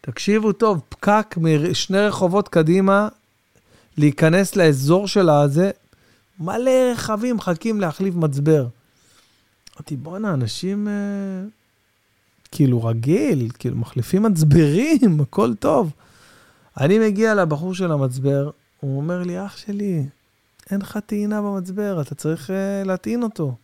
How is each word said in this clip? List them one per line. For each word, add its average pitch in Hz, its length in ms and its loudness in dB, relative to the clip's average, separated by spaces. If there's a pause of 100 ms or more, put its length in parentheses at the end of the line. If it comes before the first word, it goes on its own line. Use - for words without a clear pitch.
תקשיבו 208 520 -2
טוב, 196 360 0
פקק 214 500 0
משני 160 600 0
רחובות 196 500 0
קדימה, 190 600 2 (880)
להיכנס 160 600 2
לאזור 165 520 4
של 185 200 2
הזה, 147 420 4 (720)
מלא 247 520 0
רכבים 233 440 -2
מחכים 202 440 -2
להחליף 185 340 -2
מצבר. 147 520 2 (1080)
אמרתי, - 200 -10
"בואנה, 180 380 -6
אנשים, 185 540 -4
אה, 208 40 -4 (1600)
כאילו 123 340 2
רגיל, 131 640 0 (100)
כאילו 120 180 -6
מחליפים 123 460 -2
מצברים, 170 1000 4
<laughs> - 20 2
הכל 226 320 0
טוב." 165 380 0 (880)
אני 175 180 4
מגיע 220 360 2
לבחור 175 400 -2
של 175 180 -2
המצבר, 139 580 -2 (300)
הוא 135 160 -6
אומר 175 260 -6
לי, 180 240 -8
"אח 196 100 -16
שלי, 202 500 -4 (640)
אין 196 100 -4
לך - 260 -10
טעינה 208 360 -4
במצבר, 196 580 -6
אתה 143 140 -8
צריך, 156 360 -6
אה, 196 340 -4
להטעין 214 380 -4
אותו. 170 420 -4